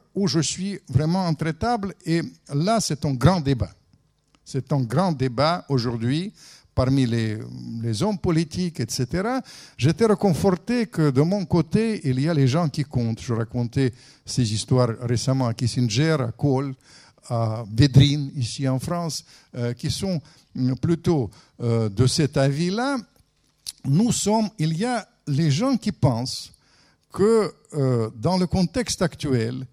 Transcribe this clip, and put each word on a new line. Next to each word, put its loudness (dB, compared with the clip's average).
où 0
je 2
suis -4
vraiment 2
intraitable. -2
Et 0
là, 0
c'est -4
un 0
grand 4
débat. -2
C'est -6
un 2
grand 0
débat 0
aujourd'hui -2
parmi 2
les, -2
les -2
hommes -2
politiques, -2
et -4
cetera. -4
J'étais 2
réconforté 2
que 2
de 4
mon 0
côté, 0
il 0
y 0
a 0
les 4
gens 2
qui -2
comptent. -2
Je -4
racontais -2
ces 0
histoires 2
récemment 0
à 0
Kissinger, 0
à -4
Kohl, -2
à -2
Védrine, 4
ici -4
en 0
France, -6
euh, -4
qui -6
sont -4
plutôt, 0
euh, 0
de 2
cet 0
avis-là. 0
Nous 2
sommes, 0
il 0
y -2
a -4
les 2
gens 2
qui -4
pensent -2
que, 4
euh, 2
dans 0
le 2
contexte -2
actuel, -2